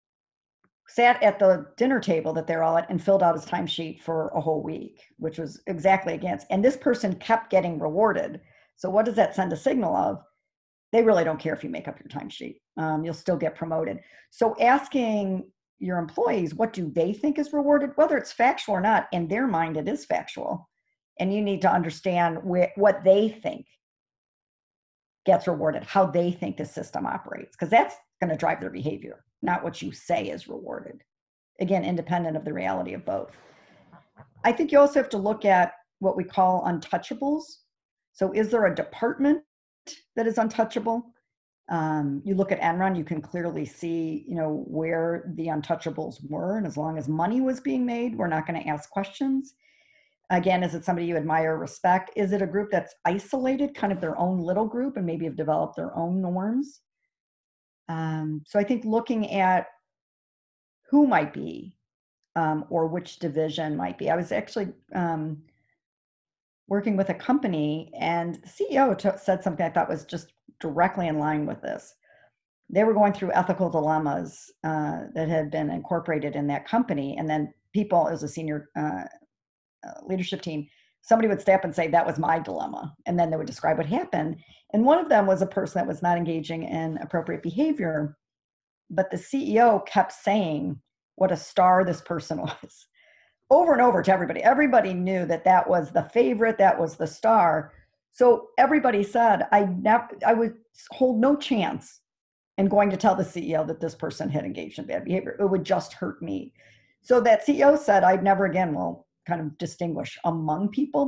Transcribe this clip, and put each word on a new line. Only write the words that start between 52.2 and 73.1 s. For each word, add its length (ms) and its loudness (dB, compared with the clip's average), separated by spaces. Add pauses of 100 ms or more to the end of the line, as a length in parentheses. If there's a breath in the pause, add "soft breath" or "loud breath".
it 80 0
a 60 0
group 240 -2
that's 220 -2 (100)
isolated, 720 -2
kind 180 -2
of 80 -4
their 180 -4
own 220 0
little 260 0
group, 300 -4
and 100 -4
maybe 200 -4
have 100 -6
developed 400 -2
their 220 -8
own 240 -2
norms? 600 -4 (1080)
Um, 560 -4
so 120 -4
I 60 4
think 220 0
looking 480 0
at 340 2 (1200)
who 160 6
might 280 2
be, 420 -10 (640)
um, 320 0
or 180 0
which 320 -8
division 560 -4
might 220 -6
be. 120 -4
I 60 2
was 160 -6
actually, 400 -6 (220)
um, 500 -4 (1200)
working 280 0
with 140 0
a 40 -2
company, 840 -2
and 360 -2
the 120 -20
C 240 -6
E 80 2
O 140 4
t-, 240 0
said 260 -2
something 220 -2
I 40 -2
thought 200 0
was 160 -6
just 260 -12 (300)
directly 480 0
in 100 -2
line 260 0
with 160 -8
this. 340 -10 (760 soft breath)
They 160 2
were 80 4
going 180 4